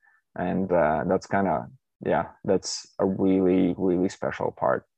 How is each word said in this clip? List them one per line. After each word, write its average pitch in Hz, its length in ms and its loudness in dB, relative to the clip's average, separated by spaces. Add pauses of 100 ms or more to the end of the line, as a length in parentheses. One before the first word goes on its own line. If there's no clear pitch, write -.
(360)
And, 92 340 -2
uh, 78 380 2
that's - 180 0
kinda, 87 400 0 (400)
yeah, 82 220 0 (160)
that's - 420 -2 (140)
a 98 60 2
really, 95 720 2
really 92 340 0
special - 420 -6
part - 320 -2 (140)